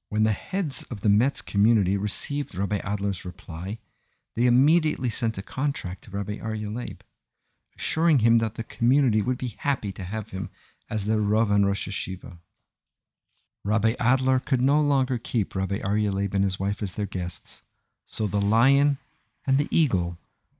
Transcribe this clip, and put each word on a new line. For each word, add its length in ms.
When 140
the 80
heads 520
of 180
the 80
Metz 340
community 520
received 600
Rabbi 220
Adler's 460
reply, 560
they 100
immediately 640
sent 280
a 60
contract 600
to 60
Rabbi 260
Aryeh 360
Leib, 300
assuring 440
him 180
that 180
the 80
community 580
would 160
be 220
happy 320
to 120
have 260
him 200
as 160
their 140
Rav 320
and 140
Rosh 220
Yeshiva. 520
Rabbi 360
Adler 400
could 220
no 180
longer 380
keep 380
Rabbi 240
Aryeh 340
Leib 220
and 80
his 160
wife 220
as 120
their 140
guests, 560
so 200
the 160
lion 560
and 120
the 120
eagle 480